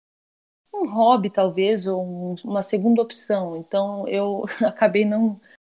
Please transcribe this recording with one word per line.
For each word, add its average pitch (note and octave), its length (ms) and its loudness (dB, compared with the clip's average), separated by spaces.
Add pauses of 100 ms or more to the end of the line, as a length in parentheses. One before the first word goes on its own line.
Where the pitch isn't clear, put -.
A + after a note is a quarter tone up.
(720)
um G4 180 -2
hobby, A3+ 380 4
talvez, F#3+ 580 0
ou F#3 160 -2
um, F3+ 400 -6
uma G3+ 180 -4
segunda A3+ 400 2
opção. G3 540 -4
Então, G3 520 -4
eu G3+ 380 -2
<laughs> G#3 220 -2
acabei G#3 380 2
não, G#3+ 340 0 (340)